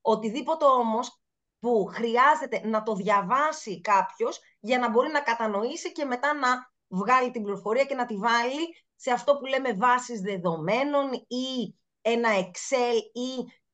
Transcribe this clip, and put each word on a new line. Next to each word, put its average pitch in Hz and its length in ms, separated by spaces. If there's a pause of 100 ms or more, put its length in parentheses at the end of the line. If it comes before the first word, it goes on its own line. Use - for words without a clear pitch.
οτιδήποτε 240 640
όμως 247 560 (380)
που 226 260
χρειάζεται 240 840
να 220 160
το 220 120
διαβάσει 208 840
κάποιος 214 580 (200)
για 247 200
να 240 100
μπορεί 247 200
να 302 120
κατανοήσει 240 720
και 311 140
μετά 262 280
να 254 380 (160)
βγάλει 240 440
την 240 120
πληροφορία 202 400
και 269 120
να 247 100
τη 226 100
βάλει 233 680 (120)
σε - 160
αυτό 285 260
που 269 80
λέμε 262 280
βάσεις 240 480
δεδομένων 202 920
ή 254 640 (260)
ένα 233 280 (100)
Excel 240 580 (160)
ή, 247 380 (220)